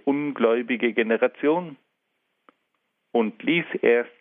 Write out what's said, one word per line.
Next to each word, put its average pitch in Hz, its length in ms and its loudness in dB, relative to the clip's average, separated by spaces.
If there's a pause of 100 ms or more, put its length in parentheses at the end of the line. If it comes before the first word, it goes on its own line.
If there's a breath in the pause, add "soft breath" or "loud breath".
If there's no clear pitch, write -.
ungläubige 123 880 0
Generation 127 840 0 (1400)
und 110 300 0
ließ 156 240 0 (160)
erst 120 380 2